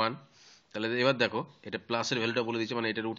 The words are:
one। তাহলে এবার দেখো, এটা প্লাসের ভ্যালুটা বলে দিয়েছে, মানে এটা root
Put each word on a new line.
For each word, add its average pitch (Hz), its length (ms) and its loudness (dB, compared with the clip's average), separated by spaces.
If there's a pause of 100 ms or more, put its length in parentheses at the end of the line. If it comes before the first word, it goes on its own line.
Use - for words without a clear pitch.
one। 113 100 0 (560)
তাহলে 107 160 -2 (160)
এবার 131 200 6
দেখো, 110 180 2 (260)
এটা 107 120 -4 (100)
প্লাসের 117 320 0
ভ্যালুটা 117 280 0
বলে 117 120 -2
দিয়েছে, 113 180 -2
মানে 113 140 0
এটা 110 140 -2
root 110 120 -4